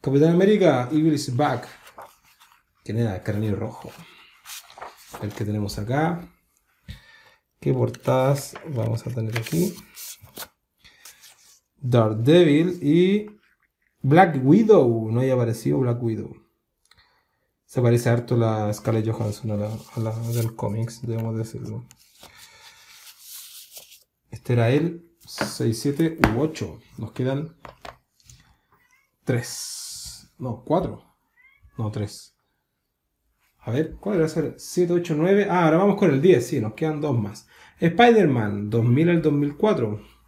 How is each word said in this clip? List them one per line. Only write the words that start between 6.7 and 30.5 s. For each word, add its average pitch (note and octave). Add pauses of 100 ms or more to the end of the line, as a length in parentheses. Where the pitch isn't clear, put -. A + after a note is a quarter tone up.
¿Qué C#3
portadas C3 (140)
vamos A2+
a A#2+
tener A2+
aquí? E3 (2000)
Daredevil C#3+
y F#3 (760)
Black D3+
Widow. C3+
No A#2
haya C3
aparecido B2
Black B2
Widow. A2 (1200)
Se -
parece A#2+
harto A#2+
la A2
Scarlett A2+
Johansson G#2+
a G#2
la, G#2 (260)
a A#2
la A2 (120)
del A#2
cómics, A2+
debemos A2+
decirlo. A2+ (2500)
Este -
era A#2
el D#3+ (160)
seis, -
siete D#3 (200)
u B2
ocho. D#3+ (200)
Nos A2+
quedan C#3 (1700)
tres. -
No, B2+